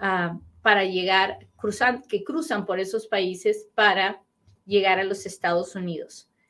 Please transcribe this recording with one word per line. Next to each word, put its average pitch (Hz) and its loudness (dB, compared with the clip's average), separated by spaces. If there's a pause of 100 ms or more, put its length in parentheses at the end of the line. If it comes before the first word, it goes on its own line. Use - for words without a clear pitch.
ah, 180 -2 (220)
para 208 4
llegar, 190 0 (180)
cruzan, 240 0
que - -4
cruzan 262 -4
por 190 -2
esos 196 -4
países 196 -2
para 196 2 (440)
llegar 190 4
a 196 0
los 190 -6
Estados 175 -2
Unidos. 175 -10 (220)